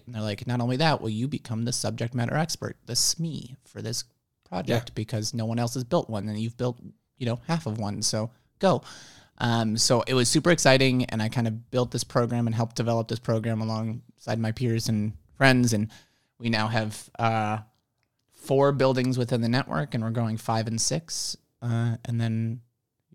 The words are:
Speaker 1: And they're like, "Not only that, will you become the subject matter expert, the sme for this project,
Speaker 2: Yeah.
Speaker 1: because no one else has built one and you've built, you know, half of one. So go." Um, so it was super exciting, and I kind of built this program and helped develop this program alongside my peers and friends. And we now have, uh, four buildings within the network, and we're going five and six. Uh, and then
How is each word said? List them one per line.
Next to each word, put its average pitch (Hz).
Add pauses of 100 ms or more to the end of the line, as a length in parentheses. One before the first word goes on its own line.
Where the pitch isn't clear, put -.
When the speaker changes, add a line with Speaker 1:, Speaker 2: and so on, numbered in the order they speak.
Speaker 1:
And 123
they're 107
like, 104
"Not 120
only 123
that, 151
will 113
you 110
become 117
the 123
subject 117
matter 120
expert, 156 (100)
the 113
sme 151
for 107
this 117 (400)
project, 123
Speaker 2:
Yeah. -
Speaker 1:
because 110
no 113
one 113
else 120
has 131
built 139
one 107
and 107
you've 113
built, 123 (380)
you 123
know, 117
half 165
of 110
one. 104
So 110 (300)
go." 180 (560)
Um, 113
so 117
it 131
was 123
super 160
exciting, 131
and 110
I 107
kind 117
of 110
built 123
this 120
program 120
and 110
helped 117
develop 117
this 120
program 113
alongside 110
my 110
peers 113
and 107 (220)
friends. 127
And 107 (480)
we 120
now 110
have, 110
uh, 110 (720)
four 139
buildings 131
within 123
the 117
network, 139
and 113
we're 113
going 113
five 113
and 113
six. - (240)
Uh, 117
and 117
then 113 (540)